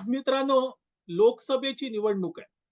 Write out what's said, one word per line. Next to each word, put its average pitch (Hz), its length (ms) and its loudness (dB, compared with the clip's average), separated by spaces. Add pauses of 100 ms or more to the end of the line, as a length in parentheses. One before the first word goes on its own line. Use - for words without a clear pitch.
मित्रांनो, 269 520 2 (500)
लोकसभेची 254 800 0
निवडणूक 202 500 -2
आहे. - 80 -20 (240)